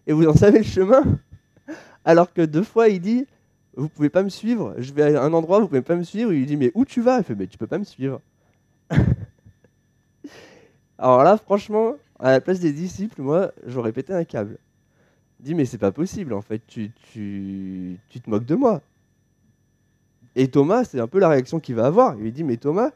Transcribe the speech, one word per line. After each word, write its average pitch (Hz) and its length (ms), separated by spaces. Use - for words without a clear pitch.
et 151 40
vous 156 140
en 151 80
savez 208 240
le 220 60
chemin ? » 202 400
Alors 170 280
que 175 100
deux 160 220
fois, 226 240
il 190 120
dit, « 233 260
Vous 147 120
pouvez 147 220
pas 185 140
me 202 40
suivre. 185 500
Je 131 140
vais 147 220
à 127 80
un 151 100
endroit, 165 280
vous 202 80
pouvez 135 140
pas 165 120
me 175 80
suivre. » 202 300
Il 147 80
lui 127 60
dit, « 147 100
Mais 175 180
où 240 100
tu - 160
vas ? » 247 200
Il 180 40
fait, « 117 120
Mais 98 100
tu - 100
peux 110 120
pas 160 100
me 202 60
suivre. » 131 360
<laughs> - 2000
Alors 127 240
là, 185 140
franchement, 214 580
à 131 140
la 131 80
place 185 180
des 165 140
disciples, 180 500
moi, 156 300
j'aurais 120 280
pété 131 200
un 175 120
câble. 110 340
Il - 60
dit, « 151 100
Mais 156 100
c'est 120 140
pas 98 140
possible, 165 400
en 104 100
fait. 110 240
Tu, 110 240
tu, 98 960
tu 127 120
te - 80
moques 110 180
de 156 100
moi. » 226 260
Et 131 140
Thomas, 156 340
c'est 143 160
un 113 80
peu 185 140
la 180 80
réaction 147 320
qu'il 123 160
va 113 100
avoir. 185 300
Il 104 60
lui 113 100
dit, « 139 120
Mais 131 120
Thomas », 190 400